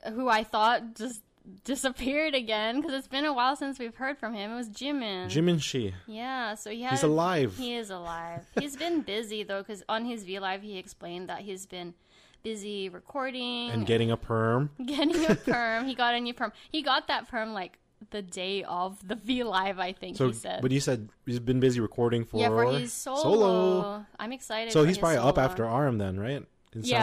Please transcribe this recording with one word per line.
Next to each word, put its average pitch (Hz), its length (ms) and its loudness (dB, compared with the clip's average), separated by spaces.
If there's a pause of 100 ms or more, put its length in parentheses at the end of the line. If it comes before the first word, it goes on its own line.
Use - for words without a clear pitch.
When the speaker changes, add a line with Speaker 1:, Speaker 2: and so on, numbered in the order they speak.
(140)
Speaker 1:
who 254 160 -2
I 220 140 4
thought 226 520 2
just 233 260 -8 (420)
disappeared 277 720 -2
again, 226 460 0
'cause 311 120 -4
it's 269 140 -4
been 277 180 -2
a 302 80 0
while 254 220 2
since 277 240 -4
we've 233 160 -8
heard 269 220 -6
from 226 160 -6
him. 208 180 -6
It 233 40 -6
was 240 140 -6
Jimin. 220 580 -4
Speaker 2:
Jimin 160 340 4
Shi. 110 320 -2 (140)
Speaker 1:
Yeah, 233 480 -6
so 214 140 -12
he 226 80 -8 (100)
Speaker 2:
He's 262 140 2
Speaker 1:
had - 20 6
Speaker 2:
alive. 156 540 2
Speaker 1:
He 240 180 -4
is 226 140 -6
alive. 170 560 -10 (140)
He's 285 160 -6
been 320 260 -2
busy, 214 420 -6
though, 196 200 -6
'cause 196 260 -12
on 226 160 -2
his 233 180 -6
V 185 160 -8
Live, 196 220 -4
he 208 160 -10
explained 180 520 -10
that 175 120 -8
he's 190 240 -10
been 175 280 -12 (500)
busy 202 460 -6
recording. 247 800 -6
Speaker 2:
And 110 140 0
getting 113 260 4
a 113 60 2
perm. 113 580 2
Speaker 1:
<laughs> 254 100 -8
Getting 302 400 2
a 320 100 4
Speaker 2:
<laughs> - 0 -
Speaker 1:
perm. 240 500 0
He 269 80 -4
got 240 220 2
a 240 40 0
new 240 140 -4
perm. 233 180 -4 (200)
He 311 100 -2
got 285 260 2
that 262 200 -2
perm, 220 260 -4
like, 185 240 -8 (320)
the 208 140 -6
day 185 400 -4
of 185 440 -4
the 196 80 -4
V 240 280 -2
Live, 190 360 0
I 185 140 -2
think - 240 -10
Speaker 2:
So, 135 100 4
Speaker 1:
he 117 60 2
said. 95 300 -6
Speaker 2:
but 127 80 2
you 135 80 4
said 123 300 0 (180)
he's 123 120 -2
been 127 200 2
busy 123 200 6
recording 117 460 2
for - 140 -2
Speaker 1:
Yeah, 117 100 4
for 113 220 6
his 233 220 -2
solo. - 280 -2
Speaker 2:
Solo. 190 840 4 (140)
Speaker 1:
I'm 220 140 -6
excited 226 400 -4
Speaker 2:
So 156 80 8
Speaker 1:
for 151 60 8
Speaker 2:
he's 185 80 4
Speaker 1:
his 202 40 -2
Speaker 2:
probably 165 180 4
up 127 180 4
Speaker 1:
solo. 135 120 4
Speaker 2:
after 123 200 0
R 131 200 2
M 120 120 2
then, 95 200 -2
right? 123 240 -4 (300)
It 113 120 -8
Speaker 1:
Yeah, 247 180 4